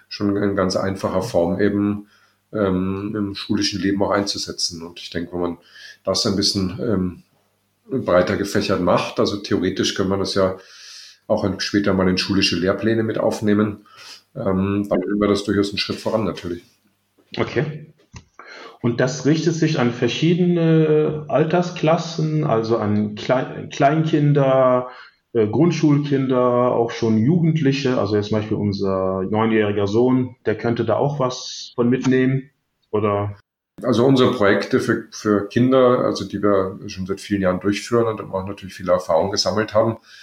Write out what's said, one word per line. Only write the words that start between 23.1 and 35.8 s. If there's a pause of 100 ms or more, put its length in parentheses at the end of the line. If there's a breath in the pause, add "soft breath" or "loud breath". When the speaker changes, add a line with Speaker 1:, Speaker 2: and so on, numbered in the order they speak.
Speaker 2:
Klei-,
Kleinkinder, (440 loud breath)
äh,
Grundschulkinder,
auch
schon
Jugendliche.
Also
jetzt
zum
Beispiel
unser
neunjähriger
Sohn,
der
könnte
da
auch
was
von
mitnehmen, (400)
oder? (480)
Speaker 1:
Also
unsere
Projekte
für,
für
Kinder,